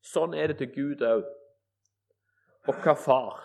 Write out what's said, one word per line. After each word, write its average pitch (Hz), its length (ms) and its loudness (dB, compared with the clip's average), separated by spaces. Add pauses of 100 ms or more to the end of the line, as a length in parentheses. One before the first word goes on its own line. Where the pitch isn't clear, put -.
sånn 165 320 -2
er 151 160 0
det 147 80 -4
til 123 160 -4
Gud 139 320 -2
også. 113 240 2 (1400)
Og - 160 -4
hva 156 160 6
far? 127 460 0